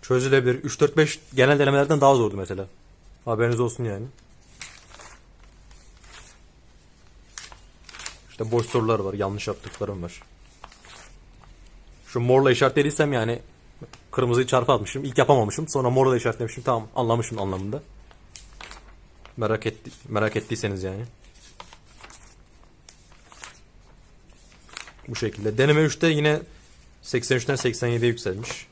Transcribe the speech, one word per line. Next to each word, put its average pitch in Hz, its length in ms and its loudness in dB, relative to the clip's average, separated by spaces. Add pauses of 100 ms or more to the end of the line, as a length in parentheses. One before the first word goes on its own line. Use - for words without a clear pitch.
Çözülebilir. 127 520 2
Üç, - 260 -6
dört, 113 160 2
beş 151 240 2 (140)
genel 131 240 6
denemelerden 143 420 4
daha 139 140 8
zordu 107 220 2
mesela. 95 300 -8 (580)
Haberiniz 117 360 0
olsun 123 240 0
yani. 107 220 -6 (4000)
İşte 110 200 -8
boş 117 160 2
sorular 113 320 2
var. 95 160 -4
Yanlış 101 340 -4
yaptıklarım 101 540 -8
var. 85 200 -12 (1800)
Şu - 140 -4
morla 131 320 6
işaretlediysem 139 600 2
yani 117 300 -2 (680)
kırmızıyı 123 360 0
çarpı 127 260 2
atmışım. 123 320 -2
İlk 135 140 -4
yapamamışım. 143 500 4
Sonra 127 220 2
morla 131 260 4
işaretlemişim. 117 460 -4
Tamam, 113 340 -2
anlamışım 113 420 0
anlamında. 98 440 -6 (1500)
Merak 110 300 -2
etti-, - 240 -8 (180)
merak 107 280 -2
ettiyseniz 101 460 -4
yani. 98 220 -8 (4000)
Bu 120 80 -10
şekilde. 107 420 -4
Deneme 147 220 4
üçte 156 260 2
yine 151 360 2 (600)
seksen 127 340 0
üçten 127 200 -2
seksen 120 320 -2
yediye 117 220 2
yükselmiş. 113 600 -6